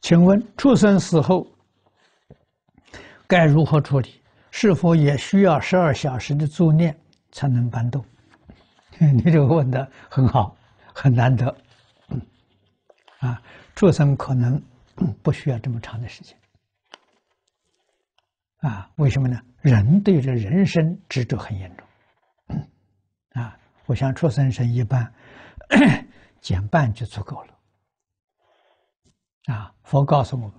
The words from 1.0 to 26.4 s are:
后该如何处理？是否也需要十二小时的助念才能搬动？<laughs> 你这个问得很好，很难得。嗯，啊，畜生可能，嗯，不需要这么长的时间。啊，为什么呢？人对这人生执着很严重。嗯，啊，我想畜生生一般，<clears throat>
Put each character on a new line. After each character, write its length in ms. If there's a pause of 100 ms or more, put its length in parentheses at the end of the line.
后 260 (1800)
该 180
如 200
何 160
处 200
理？ 200 (300)
是 240
否 220
也 200
需 260
要 180
十 160
二 180
小 240
时 160
的 120
助 260
念 260 (320)
才 160
能 240
搬 200
动？ 140 (460)
<laughs> 480
你 240
这 160
个 80
问 240
得 200 (200)
很 160
好， 300 (380)
很 200
难 200
得。 220 (520)
嗯， 120 (1000)
啊， 220 (320)
畜 180
生 240
可 180
能， 260 (360)
嗯， 260
不 100
需 180
要 100
这 100
么 100
长 220
的 60
时 140
间。 140 (2250)
啊， 380
为 120
什 140
么 60
呢？ 120 (200)
人 420
对 180
这 120
人 340
生 420
执 160
着 140
很 180
严 200
重。 100 (600)
嗯， 200 (720)
啊， 160 (280)
我 80
想 200
畜 140
生 220
生 200
一 120
般， 280 (580)
<clears throat> 720